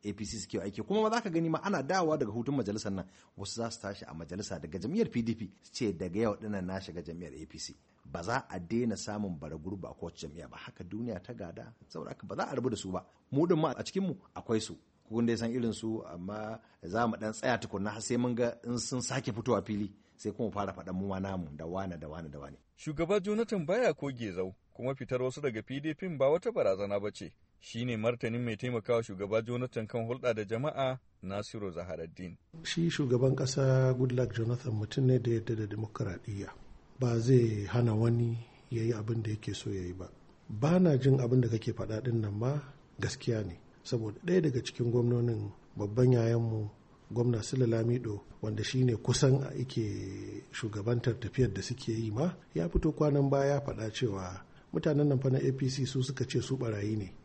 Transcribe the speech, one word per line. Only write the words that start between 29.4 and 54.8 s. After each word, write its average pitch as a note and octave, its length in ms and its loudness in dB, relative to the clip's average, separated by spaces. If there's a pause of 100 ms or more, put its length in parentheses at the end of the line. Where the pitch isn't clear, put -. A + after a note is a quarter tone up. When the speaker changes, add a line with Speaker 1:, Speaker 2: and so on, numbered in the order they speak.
Speaker 2:
Jonathan A#2+ 420 -4
kan A2+ 220 -2
hulɗa B2 260 0
da G#2+ 100 -2
jama'a, B2+ 540 -2 (240)
Nasiru G2+ 500 -6
Zaharaddin. E2+ 680 -8 (240)
Speaker 3:
Shi E3+ 260 0
shugaban C3 480 4
ƙasa C3 640 4
Goodluck B2 360 2
Jonathan A#2 380 -2
mutum G#2+ 320 0
ne B2+ 140 6
da A#2 120 0
ya A#2 100 4
yarda A2+ 160 -2
da G#2+ 100 -2
dimokuraɗiyya. G2+ 840 -6 (520)
Ba A#2+ 200 4
zai A2+ 500 6
hana A#2+ 240 4
wani A#2 420 4 (340)
ya A2+ 120 0
yi A2+ 100 2
abin A2 300 -2
da G#2+ 80 -2
yake G#2+ 240 -4
so - 160 -6
ya F#2+ 120 -4
yi F2+ 100 -6
ba. F#2+ 180 -10 (380)
Ba D3+ 320 4
na E3 160 8
jin C3 240 8
abin B2 200 6
da A#2 80 6
kake A2 240 0
faɗa G#2+ 300 -2
ɗin A#2 180 2
nan G2+ 140 0
ma B2+ 240 0 (400)
gaskiya - 480 0
ne. E2+ 140 -10 (240)
Saboda A2 420 -2
ɗaya F3+ 160 6
daga B2 220 2
cikin A#2+ 260 0
gwamnonin, A#2+ 640 4 (240)
babban A2 360 6
yayanmu, A2+ 560 4 (440)
gwamna A#2 300 2
Sule C3 240 2
Lamido, A2+ 580 2 (180)
wanda G#2+ 220 -2
shi B2+ 200 2
ne A#2+ 120 4
kusan C3 420 6 (180)
yake G2+ 920 -4
shugabantar A2 720 0
tafiyar A2 340 2
da F#2+ 80 -4
suke - 300 -4
yi A2 180 -2
ma, C#3+ 240 0 (200)
ya E3 140 0
fito E3 240 2
kwanan C#3+ 380 4
baya C#3 240 4
ya C#3 60 2
faɗa A2 320 -6
cewa F#2+ 520 -4 (280)
mutanen D3+ 360 4